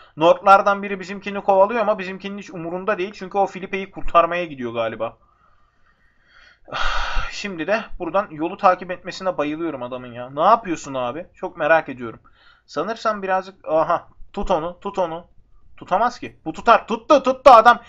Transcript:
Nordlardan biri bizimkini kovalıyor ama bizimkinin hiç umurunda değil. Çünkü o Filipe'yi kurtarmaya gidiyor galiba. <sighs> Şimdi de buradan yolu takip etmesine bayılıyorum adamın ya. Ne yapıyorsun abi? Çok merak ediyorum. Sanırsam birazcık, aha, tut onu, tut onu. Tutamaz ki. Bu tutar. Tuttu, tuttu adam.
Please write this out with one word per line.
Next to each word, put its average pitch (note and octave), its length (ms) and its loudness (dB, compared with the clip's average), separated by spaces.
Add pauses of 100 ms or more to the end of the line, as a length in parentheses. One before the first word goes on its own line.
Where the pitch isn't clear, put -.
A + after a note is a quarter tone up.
(160)
Nordlardan G3 680 4
biri G3 180 -6
bizimkini G3 400 -8
kovalıyor G3+ 400 4
ama G3+ 180 0
bizimkinin F#3+ 400 -10
hiç F#3+ 120 -16
umurunda F3+ 480 -6
değil. G3 160 -6
Çünkü F#3+ 240 -8
o G3 80 2
Filipe'yi F#3 440 -10
kurtarmaya E3+ 540 2
gidiyor B2+ 280 -8
galiba. A2+ 440 -6 (1600)
<sighs> - 40 -10 (540)
Şimdi E3+ 360 -8
de G#3 180 -2 (140)
buradan F#3 320 -2
yolu E3 260 -6
takip F#3 340 0
etmesine F3+ 480 -8
bayılıyorum D3+ 440 -6
adamın B2 300 -12
ya. B2 180 -14
Ne C#3+ 120 -4
yapıyorsun F#3 520 0
abi? C3 400 -6
Çok F3+ 220 -12
merak D#3 320 2
ediyorum. A#2+ 320 -14 (460)
Sanırsam G#3 560 -6
birazcık, F#3+ 460 -6
aha, D#3+ 400 0 (240)
tut - 180 -6
onu, F3 300 -2
tut G3 180 -8
onu. E3+ 280 -4 (500)
Tutamaz A3+ 420 -2
ki. A#2+ 260 -14
Bu D#3+ 80 -8
tutar. G3+ 340 2
Tuttu, C4 360 2
tuttu C4 280 6
adam. A3+ 380 10